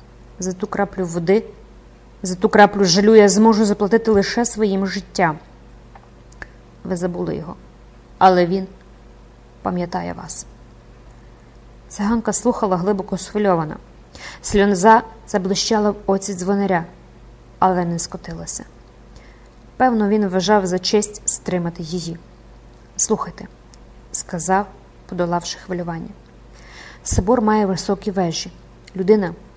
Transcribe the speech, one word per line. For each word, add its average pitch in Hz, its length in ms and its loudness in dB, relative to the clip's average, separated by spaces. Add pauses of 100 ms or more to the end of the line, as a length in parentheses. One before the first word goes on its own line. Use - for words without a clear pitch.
(380)
За 185 140 -6
ту 185 140 -8
краплю 190 400 -4
води, 175 380 0 (800)
за 185 120 -6
ту 208 140 0
краплю 202 360 6
жалю 202 300 4
я 208 140 10
зможу 214 360 4
заплатити 208 460 2
лише 214 340 2
своїм 196 420 -2
життям. 185 520 -4 (1500)
Ви 180 120 -6
забули 175 400 -6
його, 156 180 -12 (640)
але 185 280 6
він 190 200 -4 (960)
пам'ятає 180 500 -6
вас». 170 340 -8 (1400)
Циганка 214 440 -2
слухала 214 440 0
глибоко 190 420 -2
схвильована. 170 580 -2 (680)
Сльоза 202 600 4 (260)
заблищала 208 640 0
в 202 60 -4 (100)
оці 196 280 -2
дзвонаря, 185 500 0 (720)
але 180 260 2
не 170 140 -4
скотилася. 165 680 -10 (1120)
Певно, 233 320 2
він 208 200 2
вважав 190 380 2
за 180 120 -2
честь - 500 -2
стримати 170 540 -4
її. 165 360 -8 (800)
«Слухайте», — - 500 -4 (640)
сказав, 190 540 -2 (420)
подолавши 175 500 -4
хвилювання. 170 500 -10 (960)
«Собор 220 380 0
має 214 240 2
високі 196 440 -4
вежі. 175 420 -4 (440)
Людина, 185 380 2 (220)